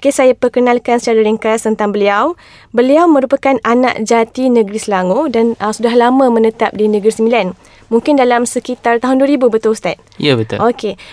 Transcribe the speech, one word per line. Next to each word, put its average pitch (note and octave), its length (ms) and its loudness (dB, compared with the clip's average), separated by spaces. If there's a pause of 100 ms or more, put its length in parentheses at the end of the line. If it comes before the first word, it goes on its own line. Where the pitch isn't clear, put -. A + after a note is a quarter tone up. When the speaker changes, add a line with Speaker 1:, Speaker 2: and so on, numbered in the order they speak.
Speaker 1:
Okey, C#4 80 2
saya B3+ 240 2
perkenalkan A#3+ 640 0
secara A3+ 240 0
ringkas A3 400 -2
tentang G#3+ 320 -2
beliau. G3+ 400 0 (400)
Beliau C4+ 320 4
merupakan C4+ 560 2
anak A#3+ 400 0
jati A#3 480 0
Negeri G#3+ 320 0
Selangor G3+ 480 -2
dan, A3+ 320 0
ah, G#3 80 -4
sudah A3+ 240 -2
lama B3+ 320 4
menetap A3 480 0
di G#3+ 160 0
Negeri G#3 240 0
Sembilan. A3+ 320 0 (400)
Mungkin B3+ 320 0
dalam B3 320 2
sekitar A#3+ 480 -2
tahun C4 240 0
dua C#4 80 2
ribu, C4+ 160 2
betul, A3 320 0
Ustaz? E3+ 160 -6 (240)
Speaker 2:
Ya, D3 160 0
betul. A2 240 -2
Speaker 1:
Okey. - 400 -4 (140)